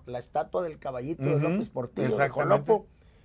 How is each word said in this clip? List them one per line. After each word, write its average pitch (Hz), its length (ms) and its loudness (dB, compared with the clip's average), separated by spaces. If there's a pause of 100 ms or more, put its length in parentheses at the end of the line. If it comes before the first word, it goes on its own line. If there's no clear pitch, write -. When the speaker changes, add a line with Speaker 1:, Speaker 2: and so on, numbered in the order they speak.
Speaker 1:
la 123 140 -8
estatua 156 440 -4
del 156 160 -6
caballito 135 460 -6
de 147 120 2
Speaker 2:
Ujú, 151 120 2
Speaker 1:
López 202 220 -2
Portillo, 131 380 -4
de 117 40 0
Speaker 2:
exactamente. 139 600 2
Speaker 1:
Jolopo, 208 140 2 (380)